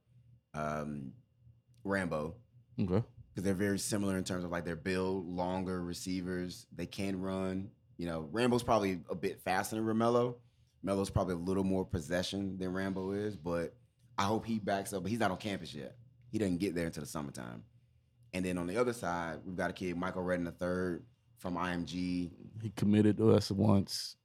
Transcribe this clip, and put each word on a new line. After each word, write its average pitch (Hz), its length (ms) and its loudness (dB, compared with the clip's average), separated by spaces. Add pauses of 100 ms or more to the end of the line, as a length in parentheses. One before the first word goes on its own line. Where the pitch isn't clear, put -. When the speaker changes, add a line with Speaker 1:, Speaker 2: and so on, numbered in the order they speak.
(540)
Speaker 1:
um, 76 580 -4 (720)
Rambo. 82 520 -2 (440)
Speaker 2:
Okay. 101 240 2 (320)
Speaker 1:
'Cause 92 80 -4
they're 95 120 2
very 98 240 2
similar 101 360 0
in 92 80 0
terms 90 220 -4
of, 82 60 -6
like, 87 120 -2
their 85 120 -4
build, 92 520 -2
longer 90 560 -2
receivers. 90 880 -4
They 87 140 -6
can 98 340 -4
run. 95 520 -4 (260)
You 85 80 -6
know, 80 260 -4
Rambo's 120 300 4
probably 101 480 2
a 95 60 -4
bit 90 260 -4
faster 95 340 0
than 110 100 -2
Romello. 120 500 4 (480)
Melo's 98 260 2
probably 92 240 2
a 85 40 -2
little 92 260 2
more 95 200 2
possession 92 760 -2
than 92 120 -2
Rambo 95 400 -2
is, 104 240 -2
but 85 400 -2 (440)
I 101 60 4
hope 107 200 0
he 113 140 -2
backs 98 340 -2
up. 95 80 -4
But 92 80 -4
he's 117 100 -2
not 101 120 2
on 90 60 -2
campus 85 360 -6
yet. 67 240 -12 (320)
He 107 80 -4
doesn't 95 220 2
get 90 160 0
there 85 100 0
until 80 160 -6
the 71 80 -8
summertime. 67 540 -10 (720)
And 92 120 -2
then 90 140 0
on 87 80 -2
the 92 100 -2
other 123 160 2
side, 85 520 -4
we've 92 100 -8
got 87 160 0
a - 20 -10
kid, 90 240 -4
Michael 92 240 -2
Redden 90 240 0
the 85 60 -4
third 90 520 -2 (360)
from 87 180 -4
I 90 160 0
M 87 140 -2
G. 90 440 -2 (300)
Speaker 2:
He 110 80 -4
committed 104 480 6
to 110 140 8
us 101 180 6
once, 101 760 4